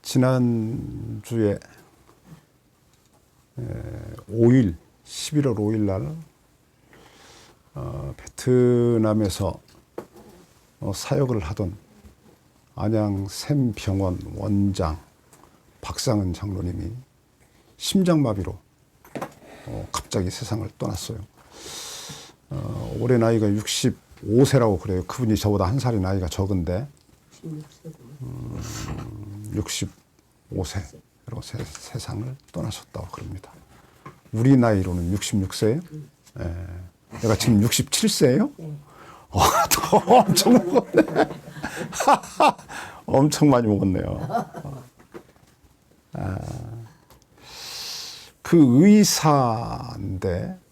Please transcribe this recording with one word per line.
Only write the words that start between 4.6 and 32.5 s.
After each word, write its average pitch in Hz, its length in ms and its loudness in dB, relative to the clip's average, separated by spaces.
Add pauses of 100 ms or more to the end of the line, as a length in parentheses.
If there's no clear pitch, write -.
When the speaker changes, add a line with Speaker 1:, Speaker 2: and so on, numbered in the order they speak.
Speaker 1:
십일월 135 560 -2
오일 107 280 0
날, 123 280 -4 (1600)
어, 67 420 -10
베트남에서, 120 1400 2 (1200)
어, 98 120 -4
사역을 127 460 -2
하던 95 360 -6 (1000)
안양 104 520 -2
샘병원 98 920 -2 (160)
원장 98 640 0 (840)
박상은 104 500 -2
장로님이 95 600 -8 (840)
심장마비로, 147 760 0 (1120)
어, 107 260 -10
갑자기 - 380 -4
세상을 104 480 -8
떠났어요. - 400 -8 (1300)
어, 107 480 -8
올해 120 180 4
나이가 113 300 4
육십오 107 1000 2
세라고 117 320 4
그래요. 90 280 -4
그분이 110 320 0
저보다 101 280 2
한 127 140 0
살이 117 200 0
나이가 92 280 -2
적은데, 92 600 -2 (580)
음, 151 1160 -14 (920)
육십오 - 360 -4 (720)
세라고 - 800 -12
세-, - 220 -12
세상을 - 720 -10 (160)